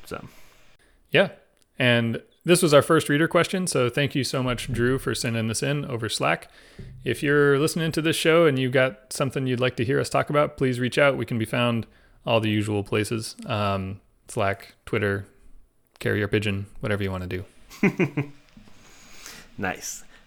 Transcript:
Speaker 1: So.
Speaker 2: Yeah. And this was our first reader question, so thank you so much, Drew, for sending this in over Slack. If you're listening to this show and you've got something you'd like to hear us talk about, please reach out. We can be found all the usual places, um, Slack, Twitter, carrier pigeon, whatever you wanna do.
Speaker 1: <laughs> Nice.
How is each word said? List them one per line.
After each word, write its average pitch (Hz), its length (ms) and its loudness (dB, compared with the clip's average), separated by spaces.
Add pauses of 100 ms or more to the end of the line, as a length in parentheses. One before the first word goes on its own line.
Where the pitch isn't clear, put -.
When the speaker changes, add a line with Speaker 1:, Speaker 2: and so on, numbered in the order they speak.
Speaker 1:
So. - 200 -12 (840)
Speaker 2:
Yeah. 180 200 4 (480)
And 117 440 2 (220)
this 170 180 4
was 151 120 4
our 139 80 10
first 156 260 2
reader 151 220 2
question, 175 380 0
so 127 220 0
thank 143 260 -2
you 131 100 0
so 131 180 -4
much, 123 280 -4
Drew, 120 260 2
for 120 180 -4
sending 113 320 -2
this 113 160 -2
in 143 220 -2
over 117 240 -6
Slack. 147 400 -2 (560)
If 123 180 -2
you're 143 360 4
listening 160 340 0
to 165 80 -2
this 156 160 0
show 165 280 4
and 135 140 4
you've 127 140 0
got 131 400 0
something 135 340 -2
you'd 123 140 0
like 123 160 0
to 123 80 -2
hear 135 160 0
us 123 80 -4
talk 135 200 0
about, 147 280 0
please 127 220 0
reach 123 180 -2
out. 139 180 4
We 127 100 -4
can 120 120 -4
be 110 80 0
found 120 420 -2 (380)
all 113 160 2
the 110 80 0
usual 104 340 0
places, 110 520 -4 (100)
um, 98 560 -2 (260)
Slack, 98 460 -4 (120)
Twitter, 101 400 -2 (760)
carrier 104 280 -2
pigeon, 101 380 -2 (160)
whatever 104 220 -2
you 95 80 -2
wanna 92 160 -6
do. 92 180 -8 (360)
Speaker 1:
<laughs> - 500 0 (1300)
Nice. - 460 -8 (240)